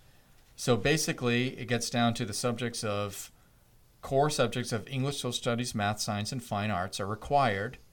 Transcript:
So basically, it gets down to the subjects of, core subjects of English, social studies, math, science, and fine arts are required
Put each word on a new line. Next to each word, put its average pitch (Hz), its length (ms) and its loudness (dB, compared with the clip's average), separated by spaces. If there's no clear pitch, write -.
So 120 200 4
basically, 131 840 2
it 123 100 -8
gets 120 220 0
down 117 240 4
to 120 100 -2
the 101 100 -4
subjects 120 500 -2
of, 101 460 -2
core 139 300 4
subjects 123 420 0
of 104 160 -4
English, 139 300 -2
social 120 140 -4
studies, 120 420 -2
math, 107 260 0
science, 104 320 -2
and 127 100 -6
fine 107 280 -2
arts 95 300 -2
are 98 60 -2
required 113 720 0